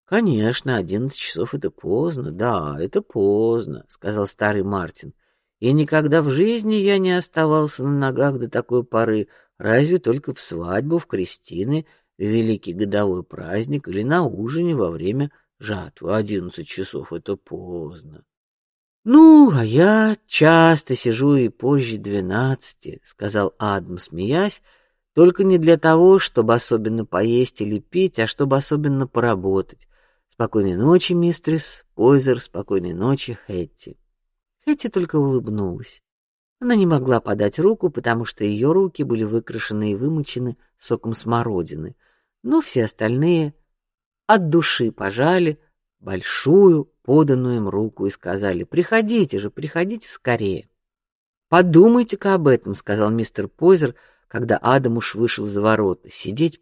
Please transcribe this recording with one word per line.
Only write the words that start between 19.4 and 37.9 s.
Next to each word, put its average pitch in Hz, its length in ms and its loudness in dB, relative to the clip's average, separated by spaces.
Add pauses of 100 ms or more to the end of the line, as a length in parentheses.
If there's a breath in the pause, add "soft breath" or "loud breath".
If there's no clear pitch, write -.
а 123 120 2
я 202 520 4 (100)
часто 165 680 4
сижу 127 420 2
и 123 120 2
позже 123 480 -2
двенадцати», 101 1080 -4
сказал 101 540 -4
Адам, 92 400 -4
смеясь, 131 640 -4 (520)
«только 175 280 6
не 185 160 4
для 160 200 4
того, 165 400 6
чтобы 117 360 0
особенно 110 500 -2
поесть 117 560 -2
или 104 180 -4
пить, 185 400 -2
а 113 80 0
чтобы 135 300 -2
особенно 139 500 -2
поработать. 95 840 -2 (440)
Спокойной 101 420 -2
ночи, 165 400 2
мистерис 165 800 -4
Пойзер, 131 460 2
спокойной 90 520 -6
ночи, 117 540 -4
Хэтти». 90 500 -12 (720)
Хэтти 294 220 -2
только 175 280 -2
улыбнулась. 113 840 -2 (560)
Она 247 160 0
не 202 100 4
могла 131 360 2
подать 104 400 -2
руку, 190 300 0